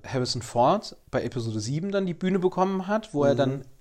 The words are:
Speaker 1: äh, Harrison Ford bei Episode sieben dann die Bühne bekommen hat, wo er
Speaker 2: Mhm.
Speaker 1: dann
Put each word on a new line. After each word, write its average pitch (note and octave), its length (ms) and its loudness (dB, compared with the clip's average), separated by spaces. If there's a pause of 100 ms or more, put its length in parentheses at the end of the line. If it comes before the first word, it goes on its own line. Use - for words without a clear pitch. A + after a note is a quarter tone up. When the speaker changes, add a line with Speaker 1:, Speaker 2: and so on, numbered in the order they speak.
Speaker 1:
äh, - 40 -14
Harrison B2+ 340 -2
Ford D3 560 2 (140)
bei B2+ 120 0
Episode A2+ 360 -4
sieben D3 320 -4
dann G3 140 0
die F3 100 -2
Bühne F#3 240 0
bekommen F#3 480 0
hat, G#3+ 260 -2
wo D3 100 2
er C#3+ 100 6
Speaker 2:
Mhm. - 40 -2
Speaker 1:
dann C3+ 240 0 (200)